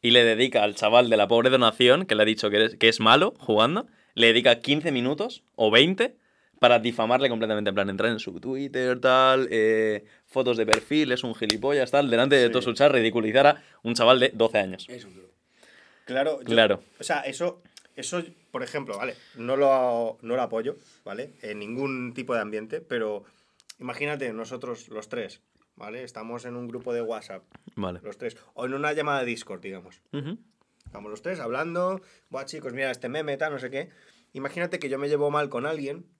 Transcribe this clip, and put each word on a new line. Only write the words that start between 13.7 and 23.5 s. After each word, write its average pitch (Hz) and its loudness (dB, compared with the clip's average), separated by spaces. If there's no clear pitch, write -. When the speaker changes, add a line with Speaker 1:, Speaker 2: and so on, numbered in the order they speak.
Speaker 1:
un 117 -4
chaval 123 6
de 127 2
doce 113 2
años. 92 -6
Speaker 3:
Es 123 -16
un 95 -20
duro. 92 -20
Speaker 2:
Claro, 139 -2
yo, - -16
Speaker 1:
Claro. 107 4
Speaker 2:
o - -14
sea, 151 -2
eso, 170 -8
eso, 135 -8
por 127 -8
ejemplo, 120 -8
vale, 127 -8
no 120 -4
lo, 127 2
no 117 -6
lo 127 0
apoyo, 117 -4
¿vale? 113 -12
En 104 -12
ningún 123 -8
tipo 123 -8
de 117 0
ambiente, 107 -8
pero 107 -8